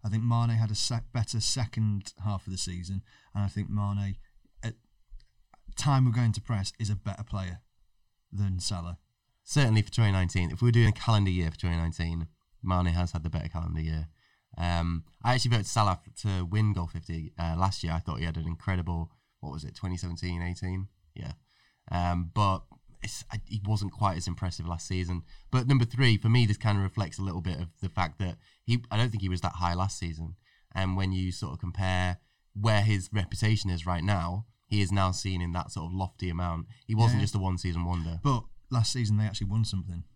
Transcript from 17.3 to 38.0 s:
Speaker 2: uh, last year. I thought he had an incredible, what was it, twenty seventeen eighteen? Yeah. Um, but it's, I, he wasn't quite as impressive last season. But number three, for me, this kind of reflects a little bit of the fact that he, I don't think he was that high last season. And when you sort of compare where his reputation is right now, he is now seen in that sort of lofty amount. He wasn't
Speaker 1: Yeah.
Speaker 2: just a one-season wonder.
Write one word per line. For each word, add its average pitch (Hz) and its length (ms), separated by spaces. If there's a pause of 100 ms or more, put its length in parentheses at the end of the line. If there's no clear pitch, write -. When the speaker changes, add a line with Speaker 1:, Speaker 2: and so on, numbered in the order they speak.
Speaker 2:
uh, 82 200
last 95 260
year. 82 100
I 82 60
thought 78 200
he 82 60
had 80 120
an 80 100
incredible, 85 640 (300)
what 71 100
was 76 140
it, - 100
twenty 90 220
seventeen 87 440
eighteen? 92 460 (260)
Yeah. - 200 (580)
Um, 87 420
but 98 260 (420)
it's, - 300
I, 110 140
he 107 200
wasn't 98 260
quite 95 240
as 85 120
impressive 87 380
last 85 220
season. 90 360 (280)
But 127 160
number 131 160
three, 117 340
for 113 120
me, 120 160
this 101 120
kind 104 200
of 98 60
reflects 95 360
a - 40
little 92 180
bit 80 180
of 85 80 (140)
the 92 80
fact 85 300
that 90 180 (260)
he, 120 260
I 104 60
don't 117 140
think 104 120
he 95 80
was 90 120
that 85 120
high 87 200
last 95 260
season. 82 360 (380)
And 92 220
when 95 160
you 92 220
sort - 200
of 82 60
compare 92 600 (340)
where 104 280
his 104 300
reputation 104 580
is 85 160
right 87 180
now, 92 420 (220)
he 104 140
is 92 120
now 95 180
seen 92 300
in 87 100
that 87 200
sort 82 160
of 87 60
lofty 92 360
amount. 85 380 (200)
He 110 80
wasn't 113 240
Speaker 1:
Yeah. 101 60
Speaker 2:
just - 100
a 101 40
one-season 90 440
wonder. 85 400